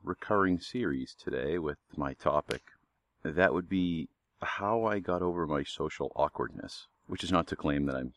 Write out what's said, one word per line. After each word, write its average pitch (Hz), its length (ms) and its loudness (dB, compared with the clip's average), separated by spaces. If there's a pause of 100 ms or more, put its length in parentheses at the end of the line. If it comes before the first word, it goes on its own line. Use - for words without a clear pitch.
recurring 92 580 2
series 71 580 -4
today 69 400 -2
with 76 200 -4 (180)
my 71 160 -4
topic. 73 520 0 (600)
That 80 300 4
would 90 160 -2
be 87 400 0 (320)
how 113 420 0
I 104 140 0
got 90 240 0
over 87 240 0
my 71 180 0
social - 500 -4
awkwardness, - 760 -4 (180)
which - 180 -6
is 85 80 0
not 85 140 6
to - 100 -4
claim 71 300 2
that 67 100 0
I'm 64 200 -4